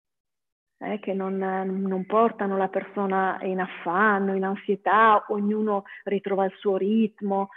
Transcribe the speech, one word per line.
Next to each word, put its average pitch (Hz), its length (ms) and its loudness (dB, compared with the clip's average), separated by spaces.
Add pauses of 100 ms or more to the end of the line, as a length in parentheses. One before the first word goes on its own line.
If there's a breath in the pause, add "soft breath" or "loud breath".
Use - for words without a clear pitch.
(760)
eh, 208 220 -8
che 202 140 -6
non, 190 240 -4
non 190 680 -4
portano 214 500 2
la 190 120 0
persona 190 760 -2
in 185 200 -4
affanno, 196 720 0
in 190 80 -2
ansietà, 202 880 4
ognuno 208 560 0 (180 loud breath)
ritrova 196 420 -2
il 190 120 -2
suo 196 200 0
ritmo, 202 800 0